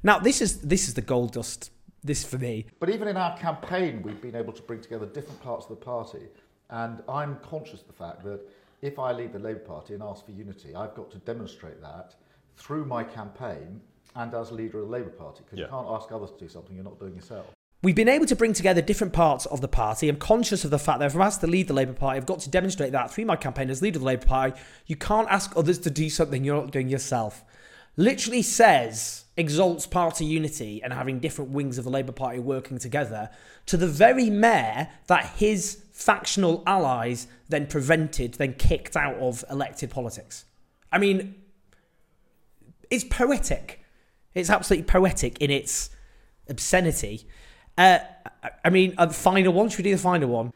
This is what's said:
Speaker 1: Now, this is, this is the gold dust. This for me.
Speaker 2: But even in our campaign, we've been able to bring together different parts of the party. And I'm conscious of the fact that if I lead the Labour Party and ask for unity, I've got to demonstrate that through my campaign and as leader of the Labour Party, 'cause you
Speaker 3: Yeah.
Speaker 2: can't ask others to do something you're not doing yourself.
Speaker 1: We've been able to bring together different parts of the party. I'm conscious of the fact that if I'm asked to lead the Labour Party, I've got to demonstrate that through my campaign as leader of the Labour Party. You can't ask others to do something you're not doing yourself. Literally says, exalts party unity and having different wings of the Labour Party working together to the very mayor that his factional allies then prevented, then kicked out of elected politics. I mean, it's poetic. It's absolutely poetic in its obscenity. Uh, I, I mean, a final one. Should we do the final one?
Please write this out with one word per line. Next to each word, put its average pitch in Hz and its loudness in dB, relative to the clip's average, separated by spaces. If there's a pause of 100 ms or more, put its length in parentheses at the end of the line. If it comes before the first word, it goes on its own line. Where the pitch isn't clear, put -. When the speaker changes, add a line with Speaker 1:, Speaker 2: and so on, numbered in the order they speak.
Speaker 1:
Now, 208 6
this 233 4
is, - 0
this 165 2
is 117 -8
the 123 -4
gold 123 0
dust. - -10 (320)
This 143 -4
for 127 -6
me. 113 -6 (120)
Speaker 2:
But 170 0
even 214 -4
in 190 -2
our 175 -2
campaign, 165 -4
we've 104 -10
been 120 -12
able 113 -6
to - -20
bring 113 -12
together 107 -10
different - -14
parts 123 -10
of - -20
the - -16
party. 117 -10 (420)
And 117 -10
I'm 143 -6
conscious - -14
of - -20
the - -20
fact 85 -16
that 101 -12 (400)
if 139 -10
I 127 -4
lead 120 -8
the 101 -12
Labour 110 -8
Party 85 -16
and 101 -14
ask 101 -14
for 113 -20
unity, 95 -18
I've 107 -12
got - -16
to 95 -20
demonstrate 90 -12
that 80 -20 (420)
through 147 -10
my 120 -6
campaign 101 -14 (360)
and 117 -10
as 117 -8
leader 110 -10
of 101 -8
the 107 -14
Labour 120 -8
Party, - -20
'cause - -16
you 85 -8
Speaker 3:
Yeah. - -12
Speaker 2:
can't 131 -10
ask 110 -8
others 104 -10
to - -20
do 85 -18
something 90 -20
you're 95 -14
not - -16
doing 92 -14
yourself. 95 -16 (360)
Speaker 1:
We've 180 4
been 226 6
able 285 4
to 254 2
bring 226 2
together 180 4
different 202 -2
parts 151 2
of 135 -6
the 131 -4
party. 113 0
I'm 147 0
conscious 214 2
of 143 -2
the 143 2
fact 135 0
that 143 2
if 139 0
I'm 170 0
asked 202 2
to 165 0
lead 180 2
the 143 0
Labour 131 0
Party, 135 0
I've 127 -4
got 180 -4
to 139 -8
demonstrate 180 0
that 123 0
through 226 -4
my 180 2
campaign 131 -4
as 135 -2
leader 185 0
of 131 -2
the 127 0
Labour 127 2
Party. - 2 (260)
You 151 -6
can't 220 0
ask - 0
others 170 2
to 156 -2
do 151 -2
something 143 -2
you're 143 0
not 135 -10
doing 131 -2
yourself. 127 -4 (520)
Literally 226 2
says, 127 4 (120)
exalts 170 0
party 165 0
unity 151 -4
and 127 -8
having 127 -4
different 139 -6
wings 139 -4
of 117 -8
the 127 -6
Labour 131 -4
Party 127 -6
working 127 -6
together 110 -4 (360)
to 180 2
the 170 4
very 226 6
mayor 170 2 (180)
that 175 4 (100)
his 208 0
factional 185 2
allies 127 0 (200)
then 147 0
prevented, 147 0
then 135 -2
kicked - 4
out 143 0
of 127 -2
elected 139 -6
politics. - -10 (440)
I 180 2
mean, 196 2 (1500)
it's 240 0
poetic. - 0 (560)
It's 180 -2
absolutely 196 2
poetic 180 4
in 143 2
its - -2 (580)
obscenity. 123 0 (500)
Uh, 180 10 (440)
I, - -10 (160)
I 175 8
mean, 185 6
a 170 4
final 185 4
one. 208 4
Should - -4
we 180 -4
do 196 4
the - -2
final 175 2
one? 117 -2